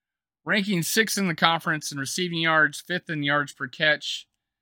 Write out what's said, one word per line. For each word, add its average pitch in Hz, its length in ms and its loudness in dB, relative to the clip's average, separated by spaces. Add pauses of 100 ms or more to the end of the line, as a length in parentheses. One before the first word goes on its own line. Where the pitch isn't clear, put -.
(440)
ranking 190 400 0
sixth - 340 0
in 196 120 0
the 165 40 -2
conference 165 600 0
in 143 40 -8
receiving 170 420 -4
yards, 156 420 2
fifth 180 280 -6
in 156 140 -4
yards 143 300 0
per 135 140 -10
catch, 151 600 -2 (340)